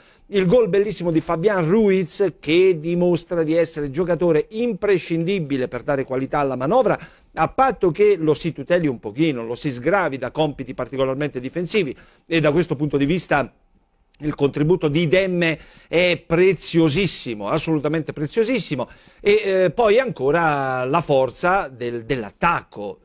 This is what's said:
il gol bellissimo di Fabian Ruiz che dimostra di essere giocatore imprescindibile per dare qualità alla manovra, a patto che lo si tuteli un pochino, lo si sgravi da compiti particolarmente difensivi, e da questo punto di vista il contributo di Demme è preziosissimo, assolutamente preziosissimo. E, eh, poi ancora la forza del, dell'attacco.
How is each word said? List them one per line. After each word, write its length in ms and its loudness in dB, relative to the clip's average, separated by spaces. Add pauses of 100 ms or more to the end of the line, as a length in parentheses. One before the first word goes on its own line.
(280)
il 180 0
gol 220 4
bellissimo 420 0
di 120 2
Fabian 460 0
Ruiz 720 2
che 400 4
dimostra 640 0
di 120 0
essere 340 0
giocatore 600 0
imprescindibile 1160 -2
per 160 -8
dare 200 -2
qualità 360 -4
alla 180 -2
manovra, 420 2 (340)
a 140 0
patto 440 0
che 280 4
lo 140 2
si 180 -4
tuteli 360 -2
un 120 -4
pochino, 460 -2
lo 100 -6
si 160 -6
sgravi 460 -2
da 120 -6
compiti 440 -4
particolarmente 640 -4
difensivi, 560 -4 (300)
e 140 0
da 120 2
questo 240 0
punto 220 -2
di 80 2
vista 460 -2 (680)
il 120 -4
contributo 540 0
di 200 2
Demme 520 0 (280)
è 380 2
preziosissimo, 1200 0
assolutamente 640 -2
preziosissimo. 760 -2 (300)
E, 240 2
eh, 280 2
poi 280 4
ancora 840 0
la 160 0
forza 640 0
del, 360 -6
dell'attacco. 1000 -4